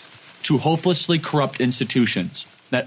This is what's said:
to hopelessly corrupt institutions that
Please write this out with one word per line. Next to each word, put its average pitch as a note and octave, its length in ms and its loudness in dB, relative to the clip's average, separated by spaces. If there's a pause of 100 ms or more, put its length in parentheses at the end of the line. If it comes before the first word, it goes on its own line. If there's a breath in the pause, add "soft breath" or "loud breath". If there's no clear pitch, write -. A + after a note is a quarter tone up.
(420)
to D3+ 160 2
hopelessly E3 600 2
corrupt C#3+ 440 -2
institutions A#2+ 840 0 (220)
that B2 180 -2